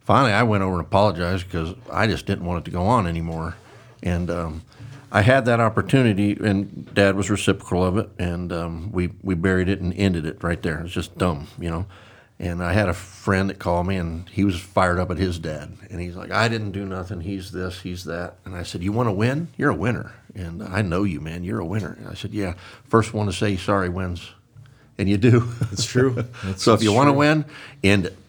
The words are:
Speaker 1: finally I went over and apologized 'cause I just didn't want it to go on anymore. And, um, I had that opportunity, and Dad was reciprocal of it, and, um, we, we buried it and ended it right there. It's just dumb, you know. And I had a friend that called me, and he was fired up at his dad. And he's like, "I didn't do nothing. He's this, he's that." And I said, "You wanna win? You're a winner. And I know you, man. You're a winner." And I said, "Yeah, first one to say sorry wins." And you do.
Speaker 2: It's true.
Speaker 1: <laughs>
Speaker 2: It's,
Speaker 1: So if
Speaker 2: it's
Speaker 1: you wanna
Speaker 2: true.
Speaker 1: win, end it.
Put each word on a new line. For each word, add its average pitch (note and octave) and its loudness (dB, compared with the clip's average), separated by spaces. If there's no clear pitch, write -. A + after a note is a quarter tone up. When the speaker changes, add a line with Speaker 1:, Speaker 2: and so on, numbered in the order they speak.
Speaker 1:
finally A#2+ 4
I G#2+ 4
went G#2 2
over F#2+ 0
and D#2+ -2
apologized F#2 2
'cause E2 -4
I G2 2
just F#2+ 0
didn't G2 -2
want F2 -2
it - -12
to E2+ -10
go F2+ -2
on A2+ 2
anymore. E2 -4
And, F2 0
um, E2 -4
I G2 4
had B2+ 6
that A#2+ 4
opportunity, G#2+ 2
and G2 -2
Dad G2 4
was G2 -2
reciprocal F#2+ 0
of F#2 2
it, G#2+ -2
and, F2 -4
um, E2 -6
we, F2+ 0
we G2 0
buried F#2 2
it G2 0
and F2 -2
ended F#2 2
it - -8
right E2+ -2
there. D#2+ -2
It's E2+ -8
just - -8
dumb, E2 0
you E2+ -6
know. E2 -4
And F2 -4
I E2+ 0
had G2+ 4
a - 0
friend F#2+ -2
that F#2 -8
called F2 0
me, F2 -2
and E2+ -6
he G2 -2
was F#2 0
fired F2+ 0
up F2+ -2
at F2 -4
his F2 0
dad. D2+ -8
And F2 -10
he's F2 -8
like, F#2+ -12
"I G#2+ 2
didn't A2 -4
do G2 -6
nothing. F#2 -8
He's F#2+ -8
this, F2+ -8
he's F2+ -8
that." E2+ -8
And F#2 -12
I F2 -8
said, E2+ -8
"You G2 -2
wanna A#2 2
win? B2+ 0
You're C#3+ 2
a G2 2
winner. F#2+ -2
And E2+ -10
I G2 -2
know F#2 0
you, E2 -2
man. D#2+ -8
You're G#2 -4
a F2 -4
winner." F2 -4
And G#2 -14
I E2 -12
said, - -10
"Yeah, F#2+ -4
first - 2
one G#2 0
to G2 -2
say G2+ 0
sorry F#2+ 0
wins." F2+ -6
And F#2+ 0
you G2+ 4
do. A#2+ 6
Speaker 2:
It's G2 -2
true. B2+ 2
Speaker 1:
<laughs> - -14
Speaker 2:
It's, F#2+ -6
Speaker 1:
So A#2 8
if G2+ 2
Speaker 2:
it's A2 0
Speaker 1:
you G#2 4
wanna C#3 6
Speaker 2:
true. C#3 4
Speaker 1:
win, D3+ 4
end G2 6
it. - -10